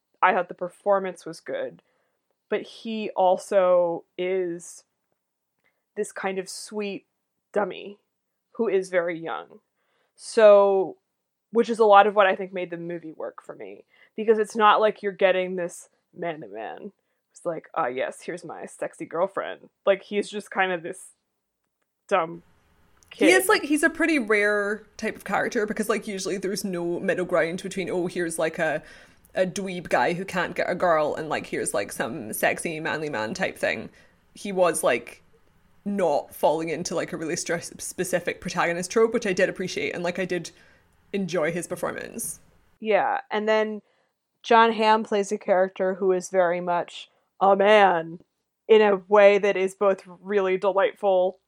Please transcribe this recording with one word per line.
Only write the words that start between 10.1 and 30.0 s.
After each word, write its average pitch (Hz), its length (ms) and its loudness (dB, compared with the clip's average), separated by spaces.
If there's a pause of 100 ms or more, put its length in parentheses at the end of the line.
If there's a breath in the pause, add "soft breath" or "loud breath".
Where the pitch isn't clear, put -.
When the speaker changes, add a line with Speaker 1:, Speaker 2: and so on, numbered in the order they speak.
Speaker 1:
So, 202 840 6 (540)
which 220 180 2
is 220 100 -4
a 226 60 6
lot 202 220 10
of 196 80 -2
what 202 120 8
I 190 80 2
think 190 180 -8
made 180 180 -8
the 170 60 -8
movie 170 360 -10
work - 280 -12
for 156 140 -18
me, 101 280 -16 (320 soft breath)
because 220 240 2
it's 214 160 -4
not 208 260 4
like 214 200 0
you're 202 100 -4
getting 185 440 0
this 175 340 -8 (280)
man-to-man. 156 760 -10 (400)
It's - 140 -20
like, 170 300 -8
"Ah, 160 120 -2
yes, 127 360 -6
here's 170 200 -12
my 135 220 -14
sexy - 400 -12
girlfriend." 160 640 -6 (160)
Like, 190 180 0
he's 202 260 -6
just 202 220 -12
kind 185 220 -2
of 165 100 -8
this - 280 -14 (960)
dumb 170 340 -2 (720)
Speaker 2:
He - 140 2
Speaker 1:
kid. 370 140 6
Speaker 2:
is, - 60 -2
like, 403 160 2
he's 302 200 0
a 320 60 2
pretty 320 300 0
rare 208 640 -2 (140)
type 220 180 -8
of - 80 -20
character, 208 420 -4
because, 208 240 -6
like, 214 180 -4
usually 190 300 -6
there's 196 280 -6
no 175 340 -4
middle 190 260 -2
ground 170 380 -2
between, 180 260 -8
oh, 175 180 -2
here's, 175 300 -6
like, 165 220 -4
a, 156 240 -4 (520 loud breath)
a 190 100 2
dweeb 185 440 -8
guy - 240 2